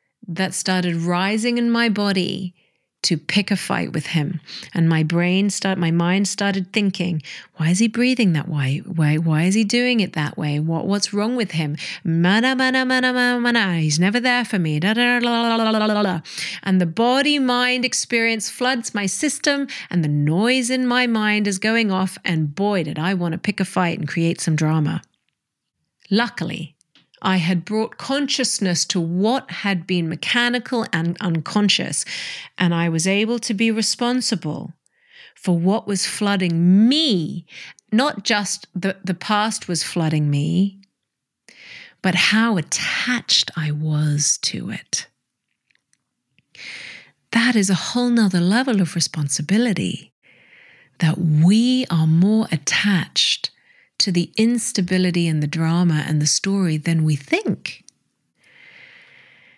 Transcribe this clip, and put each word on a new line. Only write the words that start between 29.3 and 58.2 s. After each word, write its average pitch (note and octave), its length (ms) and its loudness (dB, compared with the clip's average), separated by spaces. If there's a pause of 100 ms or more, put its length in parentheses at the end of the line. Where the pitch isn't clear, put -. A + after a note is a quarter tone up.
had F3+ 340 -2
been F3 220 0
mechanical A#3+ 840 -2
and E3+ 260 -2
unconscious, F3+ 840 0 (520)
and F3 160 2
I E3+ 140 0
was E3 180 0
able G#3+ 340 0
to A3+ 140 -4
be A3+ 180 2
responsible A3+ 1000 -2 (640)
for F3 240 0
what F#3+ 260 2
was G3 200 -2
flooding F#3 800 4
me, A#3+ 580 0 (460)
not A3+ 320 0
just - 500 -2
the, F#3+ 300 -2
the F#3+ 100 -2
past G#3+ 540 -2
was E3 160 -2
flooding D#3 460 0
me, E3+ 500 0 (1200)
but F#3 140 0
how A3 400 2
attached - 1000 -2
I D3+ 140 -2
was D3+ 720 0
to - 260 -6
it. - 380 -8 (2250)
That A#3 220 2
is G3 160 2
a G3 60 4
whole B3 340 -2
nother G#3 300 4
level G#3+ 400 2
of E3+ 160 0
responsibility, D#3 1200 -2 (840)
that D#3+ 180 2
we G#3 760 4
are D#3+ 160 2
more G3 420 4
attached - 1000 -2 (460)
to - 160 0
the E3+ 240 0
instability F#3 920 2
and D3+ 160 0
the D3+ 40 0
drama D#3+ 600 2
and D3+ 140 0
the D3 40 0
story F#3 520 0
than D#3+ 260 0
we D3+ 140 2
think. - 640 -6 (1700)